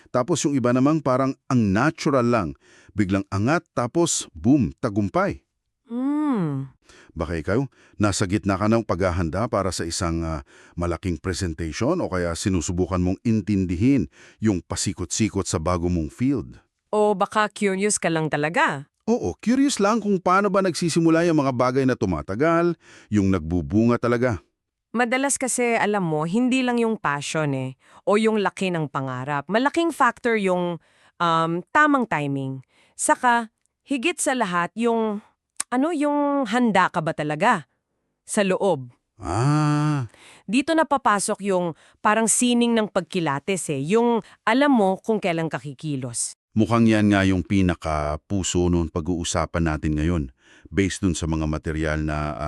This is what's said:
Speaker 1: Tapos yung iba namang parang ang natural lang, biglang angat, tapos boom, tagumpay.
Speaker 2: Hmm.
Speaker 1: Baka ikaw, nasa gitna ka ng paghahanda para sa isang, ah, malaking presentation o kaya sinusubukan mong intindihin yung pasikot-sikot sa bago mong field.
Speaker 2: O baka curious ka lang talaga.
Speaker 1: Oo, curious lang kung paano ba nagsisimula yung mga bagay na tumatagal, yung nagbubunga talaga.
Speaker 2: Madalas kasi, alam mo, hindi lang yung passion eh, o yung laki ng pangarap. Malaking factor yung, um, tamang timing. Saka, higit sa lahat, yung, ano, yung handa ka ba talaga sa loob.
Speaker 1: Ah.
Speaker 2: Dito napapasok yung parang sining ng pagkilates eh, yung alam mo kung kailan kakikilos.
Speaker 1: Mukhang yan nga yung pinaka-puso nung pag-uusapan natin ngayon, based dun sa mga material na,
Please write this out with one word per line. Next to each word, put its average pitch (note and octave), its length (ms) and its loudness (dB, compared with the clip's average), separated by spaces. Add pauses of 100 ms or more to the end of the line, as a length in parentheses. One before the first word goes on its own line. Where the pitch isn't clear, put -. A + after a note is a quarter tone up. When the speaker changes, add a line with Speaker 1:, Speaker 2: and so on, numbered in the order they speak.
(140)
Speaker 1:
Tapos B2+ 320 0
yung C#3+ 80 0
iba B2 160 2
namang C#3 320 4
parang C3 320 0 (160)
ang A2 240 4
natural C3+ 480 0
lang, A#2 260 2 (460)
biglang G2 400 0
angat, C3 400 0
tapos D#3+ 560 -2
boom, G#2+ 480 2
tagumpay. G#2+ 640 -2 (480)
Speaker 2:
Hmm. A#3+ 800 -2 (480)
Speaker 1:
Baka E2 160 -4
ikaw, F#2+ 320 -2 (320)
nasa G2+ 320 0
gitna G2 240 0
ka G#2 160 0
ng A2+ 160 0
paghahanda F2+ 640 -2
para F#2+ 240 -2
sa - 80 -6
isang, E2 400 -4
ah, D#2+ 240 -6 (320)
malaking E2+ 400 -4
presentation F2+ 800 -4
o A#2+ 80 -4
kaya F2+ 320 -2
sinusubukan F2+ 640 0
mong F2+ 240 0
intindihin G2+ 800 0 (320)
yung G2+ 240 0
pasikot-sikot F#2+ 880 -4
sa G2 80 -2
bago F2 320 -2
mong D#2+ 240 -2
field. A2+ 480 -4 (320)
Speaker 2:
O G#3 160 2
baka G3+ 400 0
curious G3 480 -2
ka - 80 -4
lang D#3+ 240 0
talaga. D#3 560 -2 (240)
Speaker 1:
Oo, A2 320 -2
curious B3 400 2
lang G#3+ 160 2
kung G3+ 240 0
paano F#3+ 240 4
ba G3 160 2
nagsisimula E3 640 2
yung D#3 160 2
mga C3+ 80 2
bagay B2+ 320 2
na B2+ 160 2
tumatagal, C#3 800 0 (320)
yung G2 240 4
nagbubunga F2+ 640 2
talaga. A#2 400 0 (560)
Speaker 2:
Madalas B3+ 400 0
kasi, A#3+ 400 -2
alam G3+ 320 0
mo, D3+ 160 -2
hindi A#3+ 400 0
lang A#3+ 160 0
yung A3+ 160 0
passion D3 560 -4
eh, C3 240 -6 (320)
o G3 80 2
yung A3 240 2
laki F#3+ 320 -2
ng D#3+ 160 -2
pangarap. C3+ 640 -6
Malaking C#4+ 400 0
factor A#3 480 0
yung, F3+ 400 -2 (400)
um, E3 560 0
tamang D4 320 4
timing. C#3 560 -4 (320)
Saka, A#3+ 560 0 (320)
higit C#4+ 320 -4
sa C4 240 -2
lahat, F3 400 -2
yung, A3+ 400 0 (560)
ano, C#4 160 2
yung C#4+ 560 0
handa G3+ 480 2
ka E3+ 80 -2
ba D#3+ 80 -2
talaga D#3 560 -2 (560)
sa G#3 240 -2
loob. E3 480 -2 (240)
Speaker 1:
Ah. D3 880 0 (400)
Speaker 2:
Dito C#4+ 320 0
napapasok A3 640 0
yung F3+ 320 -2 (240)
parang A3 320 2
sining A#3+ 400 2
ng A3 160 2
pagkilates E3+ 880 -4
eh, C3+ 80 -4
yung A3+ 400 0 (240)
alam C4 240 4
mo G3 320 4
kung A3 160 0
kailan E3 320 -2
kakikilos. C3+ 880 -8 (160)
Speaker 1:
Mukhang A2+ 320 4
yan G#2 240 6
nga G2 160 4
yung F#2+ 160 2
pinaka-puso F2 1300 0
nung E2+ 160 2
pag-uusapan E2 880 -2
natin D2+ 240 -2
ngayon, D#2+ 240 0 (480)
based F#2 320 0
dun F#2 160 2
sa E2+ 80 -4
mga D#2 240 -2
material D#2 560 -4
na, D2+ 420 -4